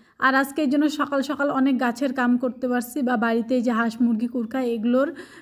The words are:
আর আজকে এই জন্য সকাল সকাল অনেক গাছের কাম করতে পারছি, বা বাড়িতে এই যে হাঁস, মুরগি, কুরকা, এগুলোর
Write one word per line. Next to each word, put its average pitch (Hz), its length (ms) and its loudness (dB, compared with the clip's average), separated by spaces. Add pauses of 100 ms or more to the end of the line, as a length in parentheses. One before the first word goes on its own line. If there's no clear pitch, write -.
(200)
আর 262 160 2
আজকে 277 260 0
এই 294 60 2
জন্য 294 220 2
সকাল 285 320 -2
সকাল 285 300 -2
অনেক 262 280 2
গাছের 247 340 0
কাম 247 240 2
করতে 247 300 -2
পারছি, 247 340 -2
বা 247 160 0
বাড়িতে 233 380 0
এই 247 60 2
যে 240 100 0
হাঁস, 226 300 0
মুরগি, 233 260 2
কুরকা, 240 340 -4
এগুলোর 240 520 0 (280)